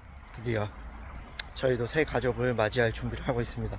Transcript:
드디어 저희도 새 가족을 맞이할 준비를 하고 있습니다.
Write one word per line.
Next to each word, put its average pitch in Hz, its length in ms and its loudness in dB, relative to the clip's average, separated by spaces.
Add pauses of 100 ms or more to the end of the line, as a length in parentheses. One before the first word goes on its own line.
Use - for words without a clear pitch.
(340)
드디어 110 340 0 (880)
저희도 123 320 2
새 156 180 4
가족을 123 500 2
맞이할 110 380 4
준비를 - 340 -4
하고 123 140 2
있습니다. 113 380 -2